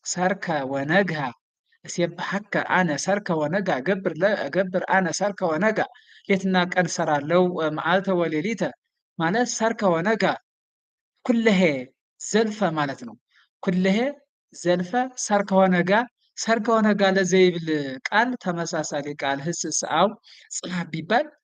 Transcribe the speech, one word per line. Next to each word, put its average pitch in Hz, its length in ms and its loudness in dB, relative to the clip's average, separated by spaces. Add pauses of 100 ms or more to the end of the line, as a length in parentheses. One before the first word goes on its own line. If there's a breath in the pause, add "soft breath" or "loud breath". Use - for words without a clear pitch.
ሰርከ 185 400 -2 (220)
ወነግሃ 156 520 0 (640)
እሴብሐከ 175 680 -4 (160)
አነ 180 280 2
ሰርከ 202 380 -2
ወነግሃ 160 460 -2
ገብር 190 340 -2
ለ-፣ 190 220 0 (120)
ገብር 185 380 -2
አነ 185 260 2
ሰርከ 202 320 -4
ወነግሃ 175 400 0 (400 loud breath)
ሌትና 190 300 0 (140)
ቀን 180 160 2
እሰራለሁ፣ 156 560 0 (140)
እ፣ 156 160 -2
መዓልተ 175 440 0
ወሌሊተ 170 460 -2 (580)
ማለት 208 300 2
ሰርከ 226 400 -2
ወነግሃ 175 420 2 (920)
ኩለሄ 226 360 4 (600)
ዘልፈ 214 380 0 (120)
ማለት 143 300 -4
ነው። 113 140 -16 (480 soft breath)
ኩለሄ 190 340 2 (560)
ዘልፈ 180 380 0 (280)
ሰርከ 202 360 0
ወነግሃ፣ 185 440 4 (380)
ሰርከ 220 340 0
ወነግሃ 214 400 4
ለዘይብል 180 560 4 (360)
ቃል 233 260 0 (100)
ተመሳሳሊ 165 760 -4
ቃል 139 260 -4
ህስስ 160 380 -6 (120)
አው 170 160 4 (440 loud breath)
ጽሐ 180 240 -8 (120)
ቢባል፣ 170 380 -2 (180)